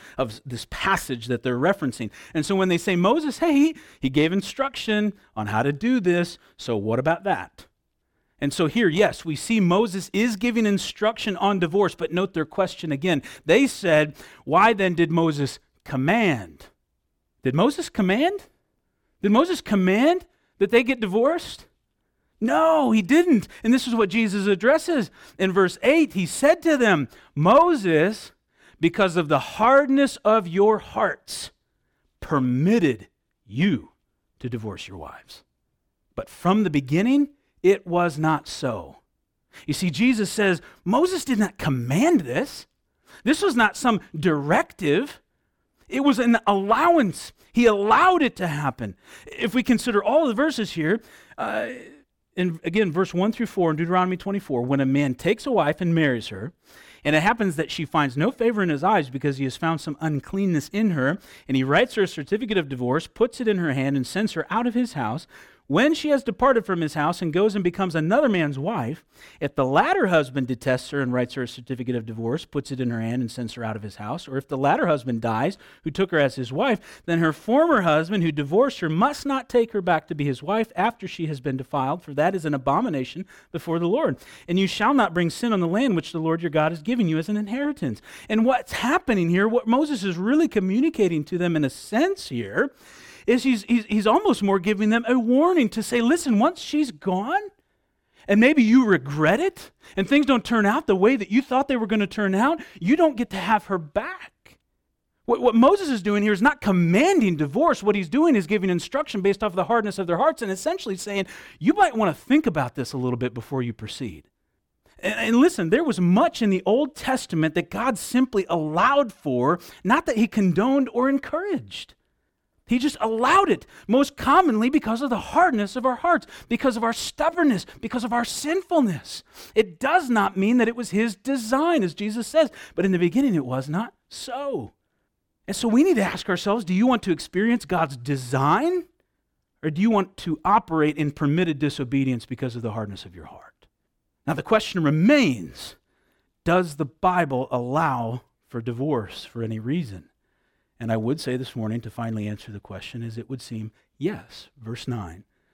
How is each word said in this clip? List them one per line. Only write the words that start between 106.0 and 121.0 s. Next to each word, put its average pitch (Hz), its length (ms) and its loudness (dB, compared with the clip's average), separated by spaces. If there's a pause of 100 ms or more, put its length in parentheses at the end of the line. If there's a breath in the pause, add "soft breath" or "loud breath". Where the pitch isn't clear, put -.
doing 208 220 0
here 208 100 2
is 185 80 -2
not 285 200 2
commanding 190 760 2
divorce. 196 460 0
What 208 100 2
he's 190 160 -4
doing 294 260 4
is 180 120 0
giving 190 240 0
instruction 214 500 -4
based 196 220 0
off 202 100 -4
the 180 120 -2
hardness 208 340 -2
of 185 80 -4
their 170 100 -2
hearts 285 240 0
and 202 100 -6
essentially 214 460 -6
saying, 196 300 -6 (320 loud breath)
"You 220 140 2
might 370 220 2
wanna 220 200 0
think 294 320 2
about 143 260 -2
this - 180 -8
a 139 60 -6
little 123 200 -2
bit 123 180 -4
before 127 260 -6
you 120 100 -4
proceed." 104 540 -12 (720 soft breath)
And, 208 160 -6
and 226 220 0
listen, 247 340 4
there 254 140 4
was 240 180 -2
much 208 400 4
in 214 80 2
the 190 160 0
Old 254 300 0
Testament - 580 -2
that 170 160 -4
God 226 300 -4
simply 247 500 0
allowed 175 640 0
for, 135 460 0 (240 loud breath)
not 254 240 0
that 247 100 -2
he 220 80 4
condoned 220 640 2
or 247 160 0